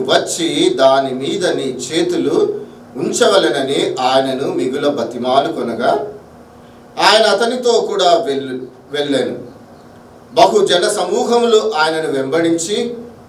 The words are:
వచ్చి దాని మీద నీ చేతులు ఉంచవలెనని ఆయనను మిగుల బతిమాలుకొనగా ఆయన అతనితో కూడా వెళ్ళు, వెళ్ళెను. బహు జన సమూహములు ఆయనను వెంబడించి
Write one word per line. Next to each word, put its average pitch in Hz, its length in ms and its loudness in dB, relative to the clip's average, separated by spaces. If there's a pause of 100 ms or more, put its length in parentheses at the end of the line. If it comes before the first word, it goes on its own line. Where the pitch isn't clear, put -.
(140)
వచ్చి 165 600 0
దాని 135 400 2
మీద 135 320 -4
నీ 139 180 -2
చేతులు 143 1000 -2 (320)
ఉంచవలెనని 165 1040 0
ఆయనను 131 540 0
మిగుల 135 360 -2
బతిమాలుకొనగా 123 1200 -2 (840)
ఆయన 226 240 4
అతనితో 240 580 2
కూడా 180 360 2
వెళ్ళు, 131 500 -4 (240)
వెళ్ళెను. 143 440 -2 (1000)
బహు 190 320 4
జన 175 220 2
సమూహములు 220 840 0
ఆయనను 156 380 0
వెంబడించి 165 840 -2 (340)